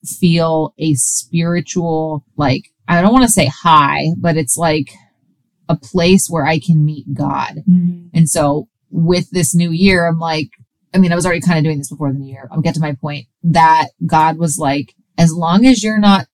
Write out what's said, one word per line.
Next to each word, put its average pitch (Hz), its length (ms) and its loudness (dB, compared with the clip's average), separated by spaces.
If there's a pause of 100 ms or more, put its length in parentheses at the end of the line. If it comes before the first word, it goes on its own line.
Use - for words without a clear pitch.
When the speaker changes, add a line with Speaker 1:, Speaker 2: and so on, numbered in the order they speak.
Speaker 1:
feel 165 760 0
a 156 160 -2
spiritual, 165 1300 -4 (120)
like, 139 280 -2 (240)
I 170 120 2
don't 202 120 2
wanna 254 160 4
say 180 180 2
high, 147 640 2 (100)
but 170 180 0
it's, 151 200 -2
like, 156 340 -2 (760)
a 151 80 0
place 180 520 2
where 160 180 -4
I 160 120 0
can 156 260 2
meet 147 300 -6
God. 143 540 -6
Speaker 2:
Mm-hmm. 175 460 0
Speaker 1:
And 165 140 4
so 147 400 -2 (220)
with 180 400 -2
this 180 240 -2
new 170 160 0
year, 175 380 2
I'm 165 100 -2
like, 160 300 -6 (460)
I 185 40 2
mean, 180 140 4
I - 20 0
was 175 120 -2
already 170 160 -2
kinda 165 200 2
doing 151 160 -2
this 139 120 -10
before 147 220 -6
the 135 60 -6
new 135 140 -12
year. 135 180 -18
I'll 151 120 -4
get 165 120 -2
to 156 60 -6
my 151 140 -6
point 143 320 -10 (180)
that 165 440 4 (180)
God 160 320 0
was 160 200 -4
like, 143 360 -4 (240)
"As 165 140 4
long 175 340 2
as 240 180 4
you're 214 160 -2
not 202 340 2